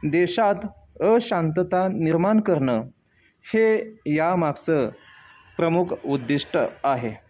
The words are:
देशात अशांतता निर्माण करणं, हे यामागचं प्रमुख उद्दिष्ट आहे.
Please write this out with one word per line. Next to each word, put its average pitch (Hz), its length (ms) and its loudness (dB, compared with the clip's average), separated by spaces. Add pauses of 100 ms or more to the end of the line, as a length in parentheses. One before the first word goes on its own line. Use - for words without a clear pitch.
देशात 180 600 0 (360)
अशांतता 185 840 0
निर्माण 175 520 2
करणं, 135 440 0 (640)
हे 220 520 0 (100)
यामागचं 156 800 0 (680)
प्रमुख 170 360 0 (120)
उद्दिष्ट 139 520 -2 (260)
आहे. 123 460 -4